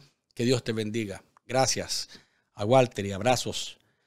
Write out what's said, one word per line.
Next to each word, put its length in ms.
que 120
Dios 180
te 80
bendiga". 520
Gracias 640
a 120
Walter 400
y 60
abrazos 640